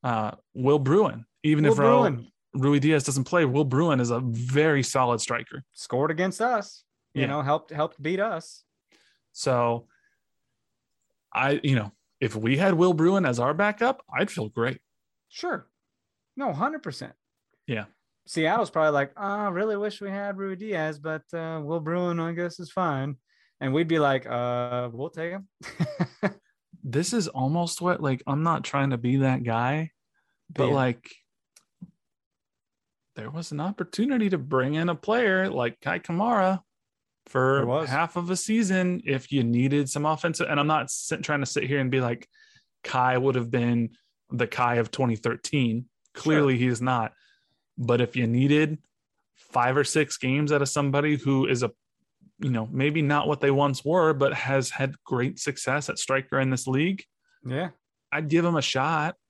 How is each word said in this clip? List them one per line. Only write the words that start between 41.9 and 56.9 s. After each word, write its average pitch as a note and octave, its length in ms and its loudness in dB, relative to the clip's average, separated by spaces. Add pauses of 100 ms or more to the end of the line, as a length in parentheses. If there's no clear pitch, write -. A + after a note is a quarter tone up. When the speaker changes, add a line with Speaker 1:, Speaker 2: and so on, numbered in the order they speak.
Speaker 1:
be C3 80 2
like, A#2+ 280 -4 (560)
Kai B2+ 340 0
would C3 180 2
have A#2+ 160 -2
been A#2+ 380 0 (400)
the A#2+ 180 0
Kai A#2+ 280 0
of A2+ 160 0
twenty A#2+ 240 0
thirteen. A#2+ 680 -2 (280)
Clearly D3+ 420 2
Speaker 2:
Sure. A#2 40 -2
Speaker 1:
he B2+ 80 2
is A#2 140 0
not. B2 320 0 (640)
But A#2+ 240 2
if A#2+ 140 -2
you B2 120 0
needed D3 500 2 (580)
five B2+ 420 0
or C#3+ 60 2
six D3 340 0
games C#3+ 340 0
out C#3+ 100 2
of C#3 80 -2
somebody C#3+ 480 0
who C3+ 300 0
is B2 160 0
a, A2+ 80 -2 (680)
you C#3 100 -2
know, A2+ 220 -2
maybe D3 300 0
not D3 260 2
what D3 140 0
they C#3 100 4
once C#3 340 2
were, D#3+ 280 4
but C#3 200 2
has C3+ 360 -2
had C3+ 340 -4
great B2 360 -2
success C#3 500 -4
at - 100 -6
striker C3+ 400 -2
in C3 100 2
this B2+ 180 -2
league, D#3 360 0 (420)